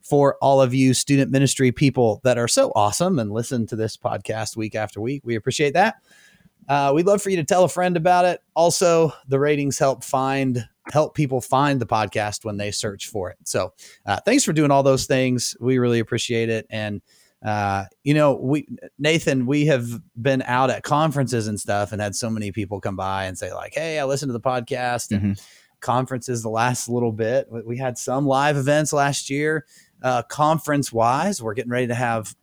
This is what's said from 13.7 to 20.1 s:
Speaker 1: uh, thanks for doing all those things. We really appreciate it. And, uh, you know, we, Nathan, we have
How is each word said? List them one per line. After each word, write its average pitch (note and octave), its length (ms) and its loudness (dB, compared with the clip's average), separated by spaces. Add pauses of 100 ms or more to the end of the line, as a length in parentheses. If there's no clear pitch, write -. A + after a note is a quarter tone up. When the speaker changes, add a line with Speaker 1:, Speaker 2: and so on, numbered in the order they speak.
Speaker 1:
uh, G2+ 180 -2
thanks B3+ 200 4
for F#3 80 -2
doing D3+ 180 2
all C#3 140 6
those C3+ 220 4
things. B2+ 520 0
We B2+ 200 0
really A#2+ 200 2
appreciate A2+ 520 -2
it. A2 200 -4
And, G#2+ 320 -6 (400)
uh, G2+ 420 -2 (200)
you C#3+ 80 2
know, D3+ 220 4
we, C#3 340 -2 (300)
Nathan, C#3+ 480 2
we D3 180 2
have B2+ 240 2 (260)